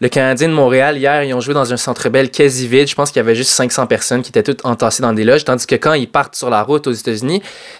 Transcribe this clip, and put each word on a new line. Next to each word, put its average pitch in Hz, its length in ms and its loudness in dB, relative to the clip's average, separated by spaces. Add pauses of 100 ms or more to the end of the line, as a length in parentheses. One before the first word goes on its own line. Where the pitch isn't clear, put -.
le 123 80 0
Canadien 131 400 2
de 160 60 0
Montréal, 135 420 2
hier, 143 260 0
ils 135 120 -4
ont 123 60 -2
joué 135 140 -4
dans 135 160 0
un 123 60 -2
Centre 120 320 -4
Bell 131 220 2
quasi 131 360 2
vide. 135 220 4
Je - 60 -6
pense 143 160 -2
qu'il 131 100 -2
y 110 40 0
avait 117 100 2
juste 123 160 0
cinq 127 200 0
cents 131 160 -2
personnes 120 360 -2
qui - 80 -16
étaient - 120 2
toutes 139 220 -4
entassées 120 380 -2
dans 120 100 2
des 110 100 0
loges. 135 220 4
Tandis 127 220 -2
que - 80 0
quand 147 180 0
ils 135 160 -2
partent - 260 -2
sur 127 140 -6
la 107 140 2
route 147 240 0
aux 131 60 0
États-Unis, 120 500 -4 (380)